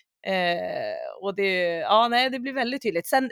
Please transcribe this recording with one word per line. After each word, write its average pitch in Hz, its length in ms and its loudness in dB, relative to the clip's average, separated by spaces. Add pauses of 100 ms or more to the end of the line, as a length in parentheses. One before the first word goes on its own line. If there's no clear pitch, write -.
(280)
Eh, 175 960 -2
och 196 140 -4
det, 190 280 2 (140)
ja, 214 300 4
nej, 247 220 2
det 254 100 -4
blir 262 140 -6
väldigt 262 280 -2
tydligt. 170 260 -2
Sen, 262 240 2